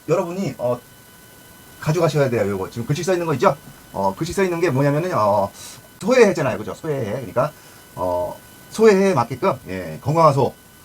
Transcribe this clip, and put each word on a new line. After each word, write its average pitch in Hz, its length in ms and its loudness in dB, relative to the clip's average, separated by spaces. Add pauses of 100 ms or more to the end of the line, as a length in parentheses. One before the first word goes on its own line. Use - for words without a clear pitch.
여러분이, 175 500 -2
어, 123 200 -2 (1000)
가져가셔야 156 500 0
돼요. 104 180 0
요거 95 220 -4
지금 117 160 -8
글씨 147 160 -2
써 185 100 0
있는 175 140 -2
거 160 80 -2
있죠? 156 220 2 (360)
어, 180 240 -2
글씨 170 160 -6
써 196 120 -2
있는 170 160 -2
게 170 100 0
뭐냐면은, 147 440 0
어, 107 360 0 (500)
소외해잖아요. 185 580 4
그죠? 98 160 -10
소외해. 139 380 -4
그러니까, 117 400 -4 (420)
어, 87 440 -4 (320)
소외해에 196 420 6
맞게끔, 147 460 -2 (100)
예, 85 340 -8
건강하소, 143 520 2 (300)